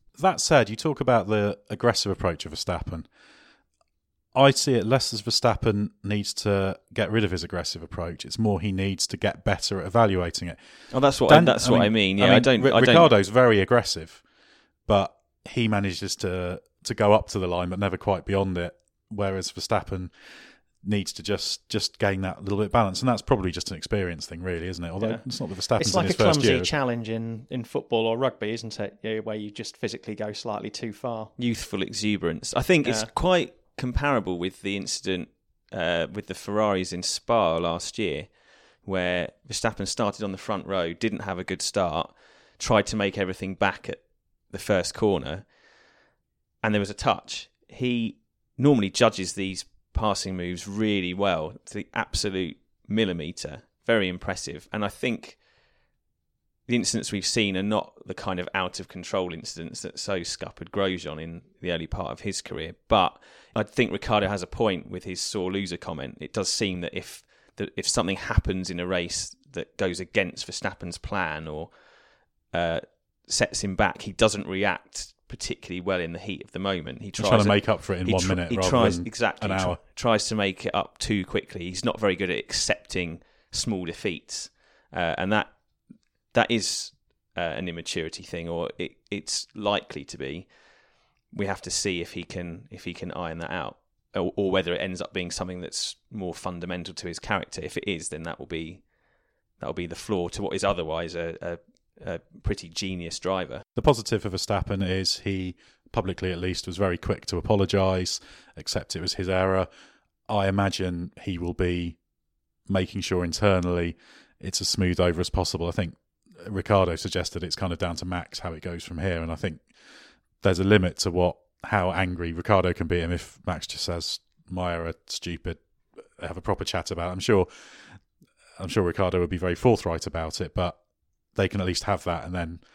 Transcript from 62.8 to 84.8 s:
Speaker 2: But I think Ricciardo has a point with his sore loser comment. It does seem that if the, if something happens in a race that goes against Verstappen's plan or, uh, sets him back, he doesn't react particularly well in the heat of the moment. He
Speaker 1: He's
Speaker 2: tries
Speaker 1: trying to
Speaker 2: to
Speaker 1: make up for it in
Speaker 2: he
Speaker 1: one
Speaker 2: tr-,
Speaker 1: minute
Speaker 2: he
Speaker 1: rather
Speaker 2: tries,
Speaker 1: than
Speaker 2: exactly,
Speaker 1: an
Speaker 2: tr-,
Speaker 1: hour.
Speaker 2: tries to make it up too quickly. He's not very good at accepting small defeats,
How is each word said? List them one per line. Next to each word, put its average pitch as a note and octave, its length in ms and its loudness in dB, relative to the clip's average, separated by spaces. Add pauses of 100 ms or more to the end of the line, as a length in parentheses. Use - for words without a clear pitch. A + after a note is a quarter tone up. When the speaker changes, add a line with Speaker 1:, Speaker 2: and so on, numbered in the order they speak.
Speaker 2:
But G2 300 4 (380)
I G#2+ 80 0
think - 280 2
Ricciardo G2+ 360 2
has G2 140 -2
a F2+ 40 -6
point G2+ 440 0
with F#2 140 -10
his F#2 160 -8
sore F#2 320 -2
loser F#2+ 240 -2
comment. C#2 440 -8
It - 120 -12
does G2+ 180 -2
seem F#2+ 320 -2
that - 140 -6
if - 260 -12 (340)
the, - 200 -4
if - 120 -2
something G2 280 0
happens F#2 540 -2
in F2 100 -6
a F2+ 60 -2
race F2+ 480 -4 (180)
that - 240 -8
goes F2+ 240 -2
against F#2 460 -2
Verstappen's - 520 -8
plan D#2+ 500 -4
or, D2+ 220 -10 (840)
uh, E2+ 260 0 (480)
sets - 340 0
him F#2+ 140 -2
back, G2+ 260 2
he G2+ 100 -10
doesn't G#2 340 2
react - 680 -4 (140)
particularly - 520 -8
well F#2 200 0
in E2 120 -4
the F2 60 -10
heat - 260 -10
of - 80 -20
the - 60 -10
moment. F#2+ 420 -4
He G2+ 60 -14
Speaker 1:
He's F#2+ 80 -12
Speaker 2:
tries G#2 140 0
Speaker 1:
trying A2 120 8
to G2+ 40 6
Speaker 2:
to G2+ 40 4
Speaker 1:
make G2+ 200 4
up G#2 120 2
for G2 140 -4
it F2 60 -4
in F2+ 60 0
Speaker 2:
he G2 60 2
Speaker 1:
one F#2 100 4
Speaker 2:
tr-, F#2 60 2
Speaker 1:
minute F2+ 220 0
Speaker 2:
he - 80 0
Speaker 1:
rather F#2 100 4
Speaker 2:
tries, G#2+ 300 6
Speaker 1:
than F2 80 -6
Speaker 2:
exactly, A2 440 -2
Speaker 1:
an F#2+ 80 0
Speaker 2:
tr-, F#2+ 80 2
Speaker 1:
hour. F2 120 -2 (180)
Speaker 2:
tries A2 320 2
to A2+ 60 -2
make G2 320 0
it - 80 -2
up - 240 -2
too G2+ 260 0
quickly. - 440 -4
He's F#2 160 -8
not A2+ 140 0
very G2+ 180 2
good F2+ 140 -2
at C2+ 80 -2
accepting - 840 -4 (280)
small F#2 360 -4
defeats, - 640 -8 (420)